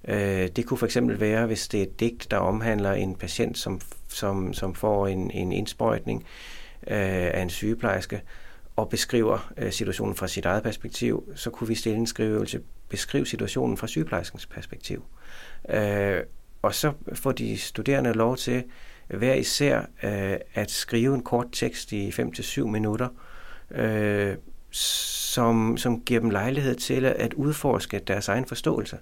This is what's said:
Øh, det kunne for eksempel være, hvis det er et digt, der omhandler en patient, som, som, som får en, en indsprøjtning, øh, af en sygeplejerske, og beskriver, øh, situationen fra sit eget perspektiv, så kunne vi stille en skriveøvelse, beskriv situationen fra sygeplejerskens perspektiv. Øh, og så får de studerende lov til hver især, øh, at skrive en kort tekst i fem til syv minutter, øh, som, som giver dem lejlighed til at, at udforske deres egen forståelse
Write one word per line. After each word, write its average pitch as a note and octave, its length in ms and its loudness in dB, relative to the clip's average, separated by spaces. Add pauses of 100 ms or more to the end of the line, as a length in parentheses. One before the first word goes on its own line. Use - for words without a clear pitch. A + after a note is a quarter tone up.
Øh, G2 480 2
det A#2 100 0
kunne C3 120 0
for A#2+ 80 2
eksempel A#2+ 340 2
være, A2 260 4
hvis A2 220 -2
det G#2+ 100 0
er G2 60 4
et - 160 -4
digt, A#2 320 0
der G#2 60 4
omhandler G#2 540 2
en F#2+ 240 0
patient, - 420 -2
som, F#2+ 240 -2 (280)
som, G2 440 0
som F#2 220 -2
får G2+ 320 4
en, F#2+ 240 0
en F#2 200 0
indsprøjtning, A2 720 0 (680)
øh, G#2+ 100 0 (360)
af F#2 80 2
en F2 80 0
sygeplejerske, G#2 720 0 (540)
og A2 140 0
beskriver, G#2+ 680 2
øh, G2+ 140 -2
situationen G2 440 -2
fra F#2 120 -2
sit - 180 -4
eget G2 180 2
perspektiv, A2+ 600 -2 (120)
så - 140 -6
kunne A2+ 180 -4
vi A2+ 80 2
stille A2 220 0
en A2+ 100 2
skriveøvelse, G#2+ 520 0 (300)
beskriv C#3 360 0
situationen A#2+ 520 0
fra - 100 -4
sygeplejerskens - 580 -4
perspektiv. - 580 -8 (680)
Øh, G2+ 500 2 (420)
og G#2 140 4
så D3+ 160 2 (220)
får - 180 0
de A2+ 260 -2
studerende B2+ 560 2
lov A#2 240 4
til B2 260 0 (440)
hver A#2+ 260 4
især, C3+ 460 4 (240)
øh, G2 340 0 (160)
at G2+ 180 -2
skrive A#2+ 440 2
en A#2+ 80 -2
kort A#2+ 280 2
tekst - 400 -2
i G2+ 200 -2
fem A#2+ 200 -2
til A#2 120 -8
syv A#2 240 -2
minutter, G#2+ 400 0 (640)
øh, G#2 640 2 (360)
som, - 1080 2
som A#2+ 240 0
giver A#2+ 180 2
dem A2+ 100 4
lejlighed B2 460 2
til C3 300 0
at, B2+ 80 4
at - 200 0
udforske C#3 680 2
deres G2 280 -2
egen A#2 180 2
forståelse - 560 -2